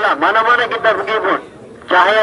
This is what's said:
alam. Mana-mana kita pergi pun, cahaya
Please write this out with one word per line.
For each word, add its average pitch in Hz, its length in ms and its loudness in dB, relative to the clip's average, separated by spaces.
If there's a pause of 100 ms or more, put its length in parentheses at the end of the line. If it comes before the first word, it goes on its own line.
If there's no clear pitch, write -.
alam. 202 160 0
Mana-mana 220 480 0
kita 220 320 -2
pergi 196 240 -4
pun, 175 200 -2 (520)
cahaya 214 300 4